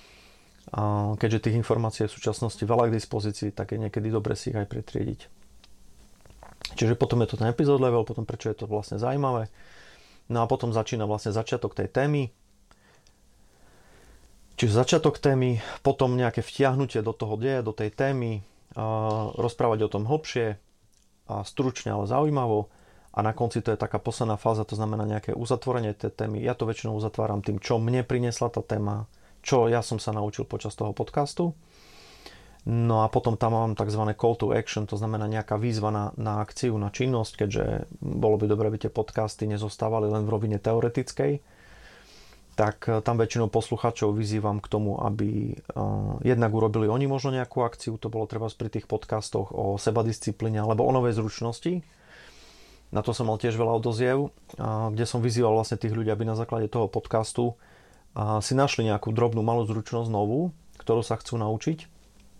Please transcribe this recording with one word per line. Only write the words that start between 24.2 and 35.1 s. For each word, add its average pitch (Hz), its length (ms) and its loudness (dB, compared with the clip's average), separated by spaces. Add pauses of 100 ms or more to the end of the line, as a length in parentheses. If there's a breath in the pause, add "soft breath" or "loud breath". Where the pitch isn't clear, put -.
fáza, 110 240 2
to 107 160 -4
znamená 107 260 -2
nejaké 107 300 -4
uzatvorenie 120 640 -2
tej - 160 -4
témy. 107 320 -4
Ja 120 80 0
to 117 160 -2
väčšinou 110 240 -4
uzatváram 107 480 -2
tým, 101 160 -2
čo 113 240 0
mne 120 240 2
priniesla 120 480 0
tá 110 80 -2
téma, 104 480 -2 (320 soft breath)
čo 123 240 4
ja 117 160 4
som 110 160 -4
sa 107 160 -4
naučil 104 320 -4
počas - 320 -8
toho 107 160 -4
podcastu. 151 640 -2 (1120 loud breath)
No 117 320 4
a 110 80 4
potom 117 240 2
tam 113 220 2
mám 113 180 2
takzvané 107 400 0
call 117 240 2
to 107 160 0
action, 107 320 -2
to 101 140 -6
znamená 107 260 -2